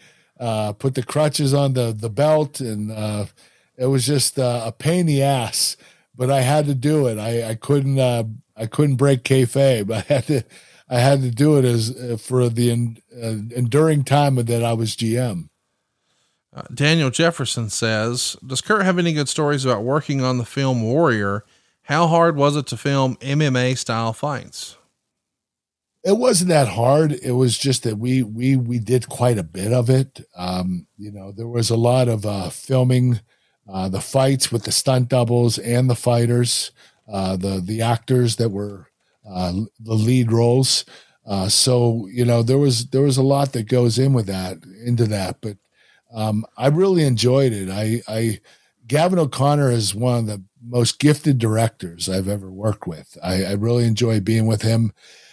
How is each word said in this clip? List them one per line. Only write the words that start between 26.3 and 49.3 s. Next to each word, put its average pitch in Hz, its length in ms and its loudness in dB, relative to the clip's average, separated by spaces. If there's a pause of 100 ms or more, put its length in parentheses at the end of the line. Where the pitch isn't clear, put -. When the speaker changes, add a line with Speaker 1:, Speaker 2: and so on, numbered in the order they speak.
Speaker 1:
that 143 180 4
hard. 135 440 2
It 127 200 -4
was 123 240 2
just 131 280 -2
that 110 120 -2
we, 127 260 0
we, 120 340 0
we 120 220 -2
did 117 300 0
quite 120 300 0
a 92 40 -4
bit 92 300 -6
of 123 160 2
it. 131 320 2 (160)
Um, 90 500 -4 (120)
you 104 120 -14
know, 98 220 -16
there 113 160 -12
was 117 220 -2
a 113 60 2
lot 120 320 2
of, 107 180 -2
uh, 98 240 -4
filming, 127 720 0 (520)
uh, 95 160 -4
the 95 120 -4
fights 135 520 0
with 117 120 -4
the 104 80 -6
stunt 127 360 0
doubles 120 500 2
and 120 300 0
the 120 60 2
fighters, 120 800 0 (380)
uh, 95 260 -4
the, 95 280 -4
the 110 180 -4
actors 120 540 0
that 117 140 -2
were, 101 380 -10 (360)
uh, 92 300 -4
l-, 107 140 -4 (100)
the 113 160 -4
lead 113 380 2
roles. 120 520 2 (400)
Uh, 98 240 -4
so, 117 600 2
you 123 140 -2
know, 117 180 4
there 127 160 2
was, 123 280 2
there 135 160 0
was 139 140 2
a 135 60 2
lot 135 300 2
that 107 160 -6
goes 120 280 2
in 135 160 4
with 117 140 2
that, 95 320 -6 (260)
into 120 220 2
that, 101 340 -4
but, 104 160 -10 (560)
um, 110 320 -2 (140)
I 127 80 -2
really 170 380 4
enjoyed 127 480 2
it. 98 180 -8
I, 107 360 -2
I, 110 340 -4 (460)
Gavin 170 340 2
O'Connor 143 500 0